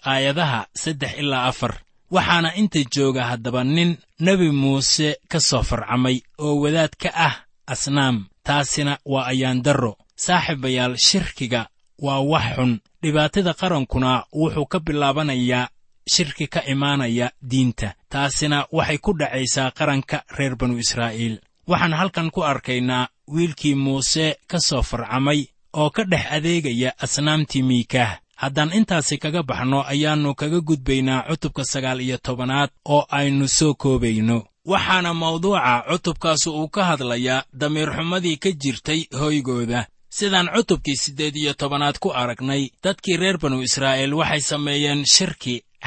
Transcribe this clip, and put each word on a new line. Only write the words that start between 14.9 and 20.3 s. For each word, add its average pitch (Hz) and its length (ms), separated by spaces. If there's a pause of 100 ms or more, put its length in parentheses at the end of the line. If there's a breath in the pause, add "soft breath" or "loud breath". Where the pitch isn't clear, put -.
shirki 151 400
ka 170 180
imaanaya 135 640 (100)
diinta. 127 520 (160)
Taasina 143 640
waxay 151 260
ku - 160
dhacaysaa 131 580
qaranka 143 520 (140)